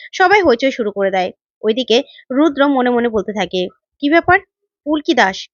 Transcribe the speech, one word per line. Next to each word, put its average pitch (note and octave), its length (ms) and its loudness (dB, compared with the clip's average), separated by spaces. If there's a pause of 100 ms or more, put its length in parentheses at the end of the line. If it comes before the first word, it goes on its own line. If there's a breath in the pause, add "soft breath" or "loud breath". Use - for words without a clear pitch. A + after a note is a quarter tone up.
(120)
সবাই F#4+ 300 2
হইচই C4+ 300 2
শুরু G#3 180 -6
করে G3 200 -2
দেয়। F#3+ 200 -2 (320)
ওইদিকে A3 340 0 (340 loud breath)
রুদ্র C#4 380 0
মনে B3+ 220 0
মনে A#3+ 180 0
বলতে G#3+ 240 -4
থাকে, F#3 300 -4 (400)
"কি C#4 80 -2
ব্যাপার, E4+ 280 2 (480)
ফুলকি D4+ 280 -2
দাস, G3+ 220 2 (180)